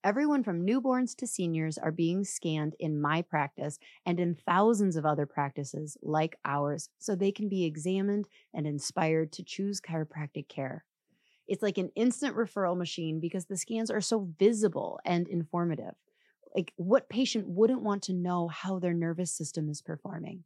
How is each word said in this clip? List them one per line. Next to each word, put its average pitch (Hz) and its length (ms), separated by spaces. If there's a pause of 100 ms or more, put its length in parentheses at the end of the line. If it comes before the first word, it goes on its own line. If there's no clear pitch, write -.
Everyone 269 400
from 175 200
newborns 254 520
to 247 100
seniors 160 520
are 160 120
being 170 320
scanned 156 560
in 156 220
my 156 220
practice 151 540 (280)
and 175 160
in 175 160
thousands 202 580
of 156 100
other 147 220
practices 143 760
like 156 440
ours, 143 540
so 202 180
they 196 160
can 208 160
be 185 160
examined 190 640 (260)
and 151 140
inspired 160 640
to 185 100
choose 196 380
chiropractic 151 680
care. 135 360 (640)
It's 202 140
like 202 160
an 185 180
instant 240 400
referral 190 400
machine 160 420
because 170 280
the 196 100
scans 226 340
are 208 100
so 202 280 (100)
visible 208 680
and 170 220
informative. 170 680 (600)
Like, - 220
what 190 320
patient 226 400
wouldn't 226 340
want 202 220
to 190 80
know 180 340
how 185 320
their 175 160
nervous 170 380
system 156 360
is 147 140
performing? 165 640